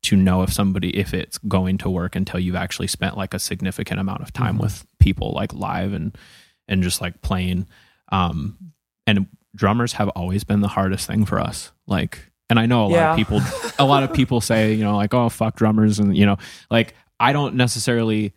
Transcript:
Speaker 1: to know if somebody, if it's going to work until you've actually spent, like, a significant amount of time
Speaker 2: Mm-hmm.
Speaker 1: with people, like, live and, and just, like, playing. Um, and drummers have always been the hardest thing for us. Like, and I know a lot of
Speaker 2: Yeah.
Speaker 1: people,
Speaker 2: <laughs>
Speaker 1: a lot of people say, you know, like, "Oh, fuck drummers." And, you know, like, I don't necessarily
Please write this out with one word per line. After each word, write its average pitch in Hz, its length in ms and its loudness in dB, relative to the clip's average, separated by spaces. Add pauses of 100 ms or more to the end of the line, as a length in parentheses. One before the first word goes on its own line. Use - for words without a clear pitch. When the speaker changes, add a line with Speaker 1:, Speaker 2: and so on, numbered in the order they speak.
Speaker 1:
to - 140 0
know 92 260 4
if 92 100 -2
somebody, 95 440 0
if 98 160 -2
it's - 260 -6
going 95 400 0
to - 120 -4
work 90 240 -4
until 95 240 -4
you've 90 160 -2
actually 90 320 -6
spent, - 300 -4
like, 98 180 -6
a 95 60 -6
significant - 580 -6
amount 95 240 -4
of - 100 -14
time - 220 -2
Speaker 2:
Mm-hmm. 107 80 -2
Speaker 1:
with 104 240 -6 (140)
people, - 320 4
like, - 200 -4
live - 420 -4
and, - 220 -6 (520)
and 95 160 0
just, 90 160 -2
like, 87 200 -8
playing. 90 460 -2 (460)
Um, 85 440 -2 (480)
and 98 220 2 (300)
drummers 117 380 0
have 101 160 0
always 92 340 -4
been 104 160 0
the 101 80 0
hardest 95 400 -2
thing 104 160 0
for 101 160 -2
us. - 320 -8 (160)
Like, - 420 -4 (180)
and 117 120 4
I 113 60 2
know 120 180 4
a - 20 2
lot 98 60 2
of - 0 -
Speaker 2:
Yeah. 160 240 4
Speaker 1:
people, 107 240 0 (200)
Speaker 2:
<laughs> 480 200 -8
Speaker 1:
a 139 40 8
lot 135 200 4
of 208 100 -4
people 123 260 2
say, 110 340 2
you 107 100 0
know, 104 120 2
like, 104 160 0
"Oh, 120 160 2
fuck 110 280 -2
drummers." 107 420 4
And, 101 180 2
you 101 80 6
know, 98 120 4 (340)
like, 113 240 2 (240)
I 127 140 4
don't 143 240 0
necessarily 113 800 0